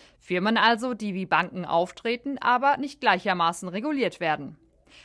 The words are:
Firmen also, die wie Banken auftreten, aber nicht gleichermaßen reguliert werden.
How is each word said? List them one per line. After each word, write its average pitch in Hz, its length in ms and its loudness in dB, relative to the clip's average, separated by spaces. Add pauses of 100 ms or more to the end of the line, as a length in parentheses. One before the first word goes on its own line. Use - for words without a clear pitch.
(180)
Firmen 196 400 0
also, 233 380 2
die 208 180 -6
wie 185 140 -4
Banken 175 360 0
auftreten, 226 760 -2
aber 247 380 2
nicht - 240 -8
gleichermaßen 180 680 0
reguliert 220 500 -4
werden. 151 380 -4 (480)